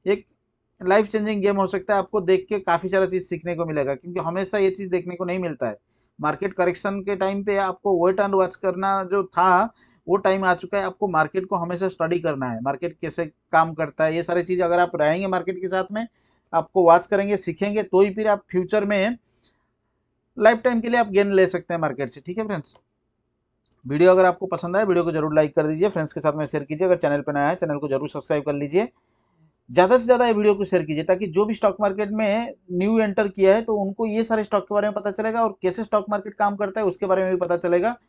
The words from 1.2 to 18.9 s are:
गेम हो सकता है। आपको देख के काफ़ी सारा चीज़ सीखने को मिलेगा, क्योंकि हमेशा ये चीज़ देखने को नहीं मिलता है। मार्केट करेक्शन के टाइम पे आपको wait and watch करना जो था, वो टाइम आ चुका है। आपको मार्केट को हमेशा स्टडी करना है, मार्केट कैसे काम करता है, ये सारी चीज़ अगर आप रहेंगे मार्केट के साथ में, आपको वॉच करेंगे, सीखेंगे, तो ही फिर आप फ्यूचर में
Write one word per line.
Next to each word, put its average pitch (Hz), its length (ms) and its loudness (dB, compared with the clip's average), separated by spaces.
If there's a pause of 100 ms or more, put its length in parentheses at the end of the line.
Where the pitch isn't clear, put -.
गेम 196 160 2
हो 190 100 0
सकता 190 260 -4
है। 196 60 2
आपको 196 220 -2
देख 185 280 2
के 208 120 -2
काफ़ी 180 280 0
सारा 190 160 2
चीज़ 185 180 -4
सीखने 170 320 -8
को 165 100 -4
मिलेगा, 139 300 -2
क्योंकि 175 240 -10
हमेशा 185 380 -4
ये 190 120 4
चीज़ 190 200 -8
देखने 175 260 -4
को 180 100 -8
नहीं 180 140 -4
मिलता 147 300 -4
है। 104 80 -10 (420)
मार्केट 170 340 -4
करेक्शन 185 480 -2
के 196 140 -4
टाइम 196 280 -2
पे 202 140 0
आपको 196 420 -2
wait 190 200 2
and 196 160 0
watch 185 200 2
करना 196 480 -2
जो 190 220 0
था, 185 480 2 (340)
वो 185 100 2
टाइम 190 280 2
आ 180 100 4
चुका 185 220 -6
है। 196 60 -2
आपको 185 240 -4
मार्केट 170 380 0
को 196 100 -4
हमेशा 175 320 -4
स्टडी 170 320 -2
करना 139 320 -4
है, 113 100 -6
मार्केट 143 400 -4
कैसे 165 240 -6 (260)
काम 165 220 4
करता 156 300 -4
है, 160 120 2
ये 170 80 -2
सारी 175 200 0
चीज़ 180 200 -2
अगर 175 160 2
आप 175 160 0
रहेंगे 165 320 0
मार्केट 180 340 -4
के 185 60 -6
साथ 185 240 -4
में, 226 160 -6 (460)
आपको 165 300 0
वॉच 170 220 8
करेंगे, 202 320 0
सीखेंगे, 202 460 -4
तो 185 180 2
ही 202 120 2
फिर 214 140 -2
आप 208 220 2
फ्यूचर 185 360 0
में 208 320 0 (1200)